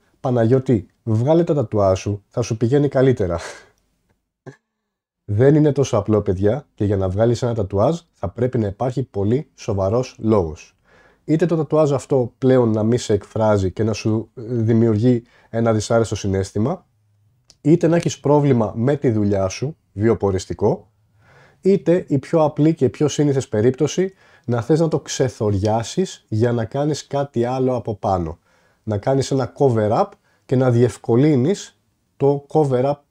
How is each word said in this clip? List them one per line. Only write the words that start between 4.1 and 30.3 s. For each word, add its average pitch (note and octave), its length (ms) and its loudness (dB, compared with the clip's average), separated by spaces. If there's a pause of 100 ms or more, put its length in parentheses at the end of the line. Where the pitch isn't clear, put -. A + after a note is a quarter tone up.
Δεν A#2+ 300 4
είναι D3+ 180 4
τόσο C3+ 240 0
απλό, G#2 260 2
παιδιά, G#2 520 -2
και G#2+ 100 -4
για G2+ 120 0
να F#2+ 120 -2
βγάλεις A2+ 340 0
ένα A#2+ 120 -2
τατουάζ A2 440 -2 (140)
θα - 160 -10
πρέπει B2 300 -4
να G#2+ 80 -2
υπάρχει B2 360 -6
πολύ A2 520 -4
σοβαρός G#2 640 -4
λόγος. G2+ 560 -2 (500)
Είτε D#3+ 220 0
το E3+ 100 -2
τατουάζ D3+ 360 0
αυτό B2+ 460 -2
πλέον B2+ 320 4
να G#2+ 120 0
μη A2+ 140 2
σε A#2+ 160 -4
εκφράζει G#2 580 0
και A2 120 -6
να A2 100 0
σου A2 420 -4
δημιουργεί A#2 880 0 (280)
ένα A#2 220 0
δυσάρεστο A2 440 0
συναίσθημα, G2+ 680 -4 (720)
είτε E3 260 2
να E3 100 2
έχεις - 240 -4
πρόβλημα C#3 560 2
με B2+ 200 0
τη C#3 140 0
δουλειά G2+ 380 0
σου, C3 280 -8 (160)
βιοποριστικό, G2+ 1000 -2 (680)
είτε F3+ 480 2
η C#3+ 100 0
πιο D#3 260 0
απλή D3 300 2
και B2+ 140 0
πιο D3 200 -2
σύνηθες C#3 400 -2
περίπτωση, C3 640 0 (320)
να A#2+ 160 -2
θες D#3 200 0
να E3 80 2
το D#3 120 -2
ξεθοριάσεις A2 1300 -2
για A#2 240 0
να A#2 120 -2
κάνεις C#3+ 420 -4
κάτι C#3 380 -4
άλλο B2+ 300 -2
από A#2 200 -6
πάνω. F2+ 440 -4 (440)
Να G#2 160 -4
κάνεις C3+ 320 -2
ένα C3 280 -2
cover-up B2 500 2 (380)